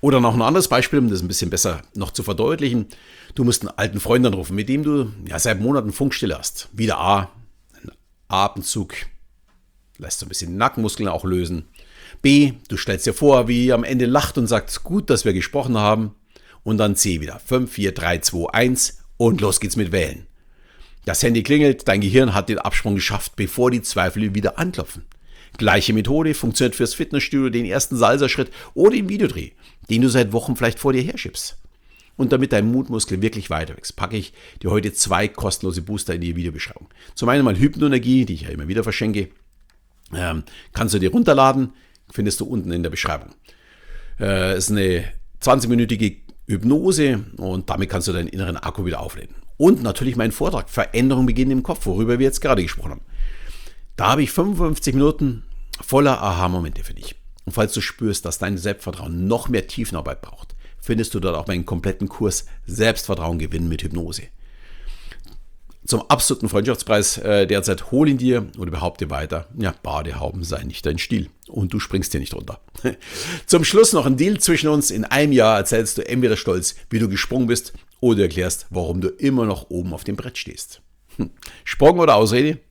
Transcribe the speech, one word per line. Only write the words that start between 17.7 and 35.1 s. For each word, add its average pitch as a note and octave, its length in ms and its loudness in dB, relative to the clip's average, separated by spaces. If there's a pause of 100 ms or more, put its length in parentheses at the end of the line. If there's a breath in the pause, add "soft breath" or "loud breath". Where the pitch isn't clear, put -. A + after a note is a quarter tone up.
vier, G2 200 -2
drei, E2+ 260 -2
zwei, E2+ 360 -2
eins B2+ 440 2 (180)
und A#2 240 4
los G2 180 2
geht's - 180 -4
mit G2+ 140 -2
Wählen. D#2+ 380 -2 (800 soft breath)
Das G2 160 -2
Handy A#2 200 4
klingelt, C#3+ 460 4
dein G2+ 140 4
Gehirn A2 320 4
hat G2+ 160 0
den G#2+ 80 0
Absprung - 360 0
geschafft, G2+ 400 -2
bevor B2 360 2
die B2 100 0
Zweifel G2 540 -2
wieder G#2 240 -2
anklopfen. - 480 -6 (500 soft breath)
Gleiche G#2+ 380 2
Methode C#3+ 400 2
funktioniert A#2+ 420 0
fürs A#2 180 0
Fitnessstudio, C#3 540 -2
den A#2+ 160 -2
ersten G#2+ 320 -2
Salsa-Schritt B2 560 2 (220 loud breath)
oder G#3 200 6
den G3+ 140 -2
Videodreh, G3 440 -2 (360 soft breath)
den A2+ 140 2
du C3 80 4
seit A#2 220 2
Wochen A#2 240 -2
vielleicht A#2 220 0
vor C#3 140 0
dir B2+ 100 0
herschiebst. - 540 -8 (600 soft breath)
Und B2+ 160 2
damit C3+ 200 2
dein G#2+ 180 2
Mutmuskel A#2 520 -2
wirklich A2 260 -2
weiter D#2 280 -4
wächst, - 200 -14
packe G#2 220 -6
ich - 160 -10 (280 loud breath)
dir F2+ 80 -2
heute G2+ 220 0
zwei G2+ 340 0